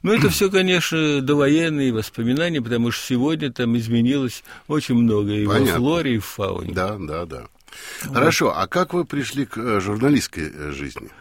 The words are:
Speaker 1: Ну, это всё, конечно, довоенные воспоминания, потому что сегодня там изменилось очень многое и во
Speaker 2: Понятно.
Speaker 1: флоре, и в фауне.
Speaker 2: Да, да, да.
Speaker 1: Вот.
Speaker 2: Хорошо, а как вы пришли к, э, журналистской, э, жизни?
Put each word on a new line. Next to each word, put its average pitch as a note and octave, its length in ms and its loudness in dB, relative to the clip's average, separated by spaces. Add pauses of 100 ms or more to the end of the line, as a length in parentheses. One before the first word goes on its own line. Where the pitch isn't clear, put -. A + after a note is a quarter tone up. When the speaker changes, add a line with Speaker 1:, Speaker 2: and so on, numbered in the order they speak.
Speaker 1:
Ну, F#3 100 2
это A3 160 4
всё, F#3+ 220 2
конечно, E3 720 2
довоенные D3 720 2
воспоминания, C3 680 -2
потому A#2 300 0
что - 160 -6
сегодня C#3+ 440 0
там A#2 280 -2
изменилось A#2+ 680 0 (240)
очень C#3+ 280 0
многое G#2 420 2
и G#2 80 0
во G2+ 80 2
Speaker 2:
Понятно. C3 240 4
Speaker 1:
флоре, C#3+ 380 0
и - 20 0
в G2 80 -6
фауне. F#2 480 -6
Speaker 2:
Да, F#2+ 260 -4
да, D#2+ 240 -8
да. C2 200 -12 (600)
Speaker 1:
Вот. D3 100 -6
Speaker 2:
Хорошо, C#3+ 440 2
а F#2+ 80 -2
как - 280 -2
вы F3 100 0
пришли C3+ 420 -4
к, - 100 -12
э, A2+ 240 0
журналистской, G#2 720 0
э, D2 200 -8
жизни? C#2 360 -10 (120)